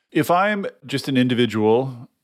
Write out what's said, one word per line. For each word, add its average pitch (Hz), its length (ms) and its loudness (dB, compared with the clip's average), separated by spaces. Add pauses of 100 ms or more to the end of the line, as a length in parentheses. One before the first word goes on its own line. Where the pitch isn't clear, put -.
(100)
If - 180 0
I'm 202 380 0 (180)
just 135 220 -8
an 139 100 -2
individual 120 920 0 (160)